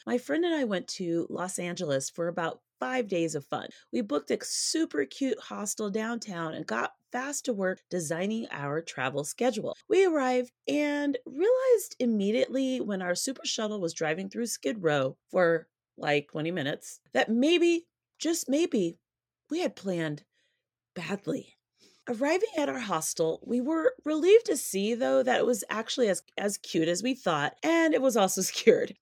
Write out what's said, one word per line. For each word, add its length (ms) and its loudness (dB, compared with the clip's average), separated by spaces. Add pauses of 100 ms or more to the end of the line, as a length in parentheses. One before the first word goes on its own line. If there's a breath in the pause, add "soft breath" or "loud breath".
My 140 0
friend 260 -2
and 100 0
I 100 0
went 240 -2
to 420 -2
Los 280 -6
Angeles 520 -2
for 180 -4
about 320 -4 (180)
five 300 -2
days 260 0
of 120 -6
fun. 220 -6 (220 loud breath)
We 120 0
booked 280 -2
a 120 0
super 640 -2
cute 340 -4
hostel 480 -6
downtown 640 -6
and 140 -8
got 260 -4 (180)
fast 360 -6
to 80 0
work 340 -2
designing 640 -4
our 320 -4
travel 420 -4
schedule. 540 -2 (100)
We 160 6
arrived 480 2 (160)
and 560 0
realized 760 2
immediately 840 2
when 180 -4
our 140 0
super 320 -6
shuttle 340 -2
was 140 -2
driving 340 -2
through 200 -4
Skid 340 -4
Row 340 2 (140)
for, 360 2 (320)
like, 300 0
twenty 220 -4
minutes 480 -4 (140)
that 160 2
maybe, 580 4 (320)
just 300 -2
maybe, 480 0 (540)
we 100 -2
had 160 -2
planned 480 -4 (720)
badly. 640 -8 (500 soft breath)
Arriving 480 0
at 140 0
our 80 -4
hostel, 680 -2
we 140 0
were 320 2 (140)
relieved 400 6
to 100 0
see, 380 -2
though, 280 2
that 180 2
it 40 2
was 240 2
actually 400 0
as, 140 0 (160)
as 180 -2
cute 320 0
as 140 0
we 100 0
thought, 500 0
and 300 4
it 80 2
was 160 2
also 240 2
<laughs> 0 -
secured. 600 4